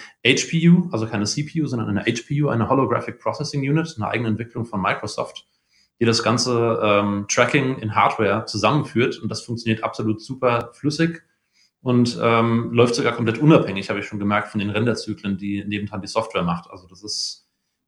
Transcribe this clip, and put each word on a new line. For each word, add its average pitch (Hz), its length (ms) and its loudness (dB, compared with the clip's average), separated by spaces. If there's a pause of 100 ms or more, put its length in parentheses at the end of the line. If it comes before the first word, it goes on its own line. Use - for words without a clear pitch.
(240)
H - 240 4
P 165 200 2
U, 175 240 6
also 110 140 -2
keine 104 180 -4
C 139 180 -4
P 156 200 -4
U, 143 40 -2
sondern 117 220 -4
eine 101 120 -2
H 117 260 -4
P 147 160 -2
U, 147 60 2
eine 120 200 0
Holographic 120 500 0
Processing 143 420 -6
Unit, 151 360 0
eine 104 120 -4
eigene 117 200 -2
Entwicklung 113 360 -4
von 101 160 -6
Microsoft, 113 680 -4 (540)
die 117 40 2
das 113 180 2
ganze, 117 600 2
ähm, 101 460 2
Tracking 131 500 2
in 110 160 -6
Hardware 110 520 2
zusammenführt. 117 720 0
Und 110 100 -8
das 110 140 -6
funktioniert 113 420 -2
absolut 110 380 -4
super 123 500 -2
flüssig 165 500 -2 (600)
und, 123 400 2
ähm, 117 500 4
läuft 120 220 4
sogar 139 180 0
komplett 113 260 -2
unabhängig, 104 520 4
habe 101 100 -4
ich 98 60 -8
schon 107 140 -10
gemerkt, 104 280 0
von 107 120 -4
den 98 100 -2
Renderzyklen, 107 680 -2
die 101 280 -6
nebendran 104 360 -6
die 98 80 -10
Software 98 360 -2
macht. 85 260 -4
Also 95 180 -20
das 92 140 -20
ist, - 460 -10 (400)